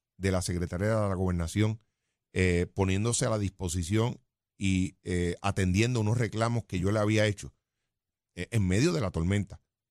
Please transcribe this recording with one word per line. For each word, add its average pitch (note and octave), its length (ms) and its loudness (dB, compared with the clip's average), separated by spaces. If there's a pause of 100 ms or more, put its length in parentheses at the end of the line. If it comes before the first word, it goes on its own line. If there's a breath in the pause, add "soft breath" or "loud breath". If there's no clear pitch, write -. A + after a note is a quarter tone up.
(180)
de F#2+ 140 0
la F2+ 100 0
secretaria F2+ 460 -4
de G#2+ 220 0
la F#2 60 -2
gobernación, F#2 680 0 (500)
eh, F2 420 2
poniéndose G2+ 520 0
a A#2+ 40 -2
la A2 100 0
disposición F#2+ 840 -2 (360)
y, F#2+ 460 0
eh, F2 380 -2
atendiendo G2 580 2
unos G#2+ 180 0
reclamos A2+ 480 -2
que F#2 140 -4
yo F#2+ 120 0
le G#2+ 80 0
había G#2+ 260 2
hecho, G2+ 280 -4 (800)
eh, F2+ 160 -8
en G#2 160 2
medio B2 260 2
de D#3 80 -2
la F#2 100 -4
tormenta? F#2 500 -2 (300)